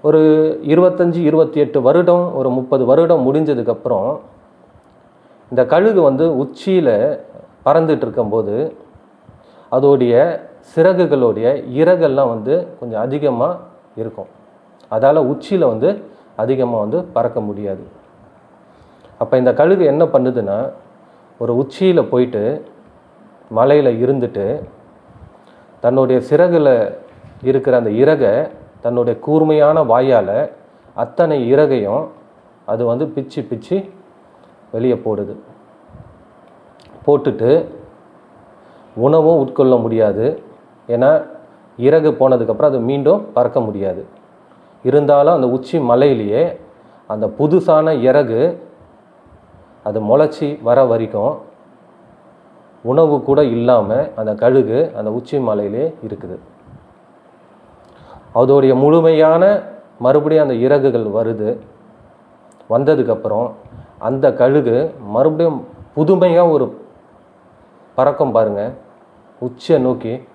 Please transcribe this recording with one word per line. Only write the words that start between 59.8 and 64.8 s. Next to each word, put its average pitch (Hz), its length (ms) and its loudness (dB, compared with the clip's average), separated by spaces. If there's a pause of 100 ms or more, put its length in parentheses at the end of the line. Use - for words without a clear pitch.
மறுபடியும் 147 480 2
அந்த 127 180 -2
இறகுகள் 131 460 0
வருது. 107 400 -4 (1200)
வந்ததுக்கப்புறம் 117 760 0 (540)
அந்த 135 320 0
கழுகு 123 440 2 (320)